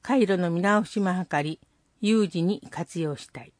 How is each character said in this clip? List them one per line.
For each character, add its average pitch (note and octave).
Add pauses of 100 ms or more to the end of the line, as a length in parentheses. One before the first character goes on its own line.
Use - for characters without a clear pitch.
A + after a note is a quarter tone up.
海 B3
路 F#3+
の F3
見 E3+
直 G#3
し -
も F#3+
図 F3
り、 D#3 (400)
有 G#3+
事 E3
に F#3+
活 E3
用 D3+
し -
た -
い。 -